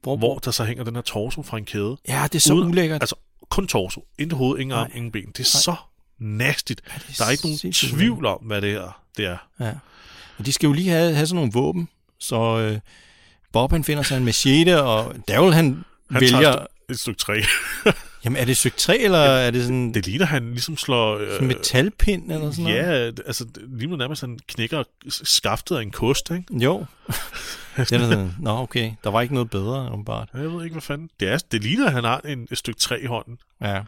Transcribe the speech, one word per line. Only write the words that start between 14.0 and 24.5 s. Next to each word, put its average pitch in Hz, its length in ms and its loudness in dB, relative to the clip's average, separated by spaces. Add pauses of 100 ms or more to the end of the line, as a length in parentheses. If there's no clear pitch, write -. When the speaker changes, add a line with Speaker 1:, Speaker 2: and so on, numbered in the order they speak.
Speaker 1:
sig 135 140 0
en 127 80 2
machete, 147 580 6
og 117 320 0 (120)
Daryl, 151 260 6
han 160 300 4 (280)
Speaker 2:
Han 127 100 2
Speaker 1:
vælger 127 200 8
Speaker 2:
tager 139 240 6 (240)
et 123 100 -8
stykke 110 200 -6
træ. 104 220 -2 (440)
<laughs> 208 60 8 (340)
Speaker 1:
Jamen, 127 120 2
er 123 80 2
det 127 120 2
stykke - 200 0
træ, 208 220 4
eller 190 240 4
Speaker 2:
Ja, 131 240 6
Speaker 1:
er 120 40 2
det 123 120 0
sådan 123 300 0
Speaker 2:
det 104 120 0
ligner, 127 200 0
han 131 260 -2
ligesom 123 260 -6
slår... 113 400 0
Øh, 104 100 -4
Speaker 1:
sådan 101 140 -4
en 131 60 2
metalpind 170 840 2
eller 156 200 -4
sådan 170 120 -6
noget? 110 140 0
Speaker 2:
Ja, 131 340 0 (160)
altså, 123 160 -6
det 113 240 -16
ligner 135 300 -6
nærmest, 139 240 -6
han 123 260 -10
knækker 123 360 -4 (260)